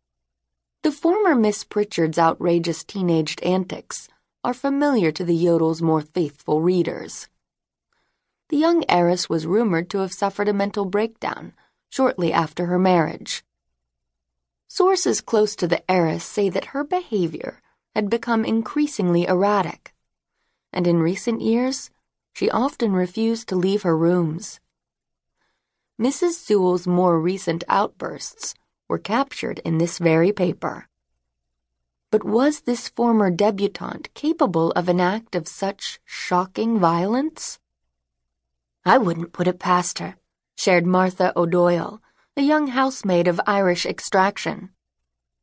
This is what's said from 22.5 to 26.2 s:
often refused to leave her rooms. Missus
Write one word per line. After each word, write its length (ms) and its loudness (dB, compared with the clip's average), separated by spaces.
often 420 -2
refused 540 -2
to 80 -4
leave 260 2
her 160 2
rooms. 600 0
Missus 400 0